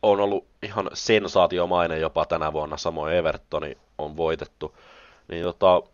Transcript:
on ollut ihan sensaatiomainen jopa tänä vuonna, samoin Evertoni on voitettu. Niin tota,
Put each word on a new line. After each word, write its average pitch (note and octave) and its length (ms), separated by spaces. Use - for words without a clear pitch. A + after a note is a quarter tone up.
on G2+ 180
ollut G2+ 260
ihan G2+ 320
sensaatiomainen F2 1040
jopa D#2+ 240
tänä D#2 280
vuonna, D2+ 240
samoin D#2+ 380
Evertoni D#2 640
on D2+ 180
voitettu. D#2+ 580
Niin E2 160
tota, F2+ 380